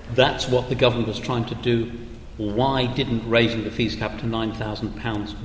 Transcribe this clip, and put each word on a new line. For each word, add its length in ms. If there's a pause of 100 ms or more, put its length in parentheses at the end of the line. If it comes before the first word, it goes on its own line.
(140)
that's 340
what 220
the 40
government 320
was 120
trying 260
to 120
do. 360 (460)
Why 480
didn't 420
raising 340
the 80
fees 240
cap 260
to 60
nine 280
thousand 420
pounds 380 (100)